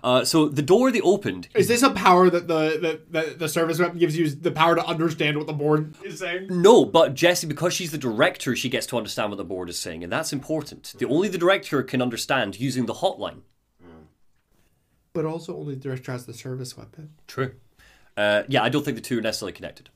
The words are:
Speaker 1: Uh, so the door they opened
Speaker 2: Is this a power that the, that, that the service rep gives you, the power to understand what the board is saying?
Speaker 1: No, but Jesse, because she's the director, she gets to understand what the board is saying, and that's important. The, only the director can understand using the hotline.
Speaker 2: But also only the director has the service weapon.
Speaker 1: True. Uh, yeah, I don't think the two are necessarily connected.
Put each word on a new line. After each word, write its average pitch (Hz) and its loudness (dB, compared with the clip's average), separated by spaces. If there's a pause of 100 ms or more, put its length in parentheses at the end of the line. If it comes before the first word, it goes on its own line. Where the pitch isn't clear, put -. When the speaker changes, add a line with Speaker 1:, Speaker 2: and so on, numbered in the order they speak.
Speaker 1:
Uh, 123 2
so 156 2
the 147 -2
door 226 4
they 233 0
opened 113 0
Speaker 2:
Is 208 2
this 240 2
a 220 6
power 185 6
that 175 0
the, 156 2
that, 160 -4
that 156 -4
the 165 -4
service 165 0
rep 175 0
gives 165 2
you, 160 2
the 143 -2
power 165 4
to 170 0
understand 160 -2
what 151 -4
the 156 -8
board 151 0 (100)
is - -12
saying? 185 -8
Speaker 1:
No, 180 8
but 131 4
Jesse, 175 2
because 156 -2
she's 165 -6
the 156 -8
director, 123 0
she 127 -6
gets 113 -4
to 123 -6
understand 107 -4
what 101 -8
the 95 -8
board 90 -8
is 87 -10
saying, 82 -10
and 87 -8
that's 156 -4
important. - -8
The, 120 -2
only 165 0
the 185 -4
director 170 0
can 131 -2
understand 113 -4
using 123 -2
the 107 -6
hotline. - -4 (1700)
Speaker 2:
But 156 -4
also 160 -8
only 147 -10
the 135 -12
director 131 -10
has 123 -10
the 120 -16
service 127 -12
weapon. 151 -20 (180)
Speaker 1:
True. - -4 (640)
Uh, 104 2
yeah, 131 2
I 120 2
don't 139 0
think 127 -6
the 110 -12
two 120 -4
are 110 -4
necessarily 107 -6
connected. - -16